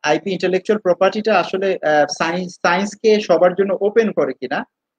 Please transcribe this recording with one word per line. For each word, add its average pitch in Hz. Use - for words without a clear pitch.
আইপি 160
intellectual 190
প্রপার্টিটা 190
আসলে, 190
আহ, 151
science, 175
সায়েন্সকে 208
সবার 175
জন্য 196
open 208
করে -
কিনা, 143